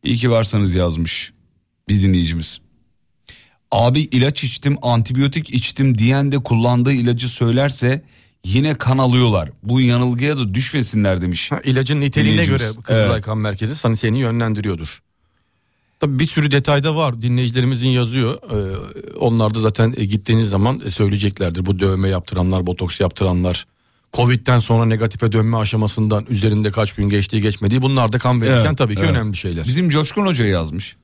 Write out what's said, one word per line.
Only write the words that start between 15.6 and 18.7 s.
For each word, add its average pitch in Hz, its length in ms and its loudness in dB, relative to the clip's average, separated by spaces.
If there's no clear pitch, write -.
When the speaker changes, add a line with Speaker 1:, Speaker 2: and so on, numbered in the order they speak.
Speaker 2:
Tabii 139 200 0
bir 156 80 2
sürü 147 240 0
detayda 143 440 2
var. 127 260 -2
Dinleyicilerimizin 123 680 0
yazıyor. 123 440 0
Ee, 98 240 -4